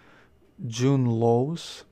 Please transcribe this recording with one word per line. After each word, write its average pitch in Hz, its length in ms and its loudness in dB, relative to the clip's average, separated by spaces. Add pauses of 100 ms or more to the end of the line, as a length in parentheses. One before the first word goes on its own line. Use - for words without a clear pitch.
(680)
June 127 400 2
lows 120 840 0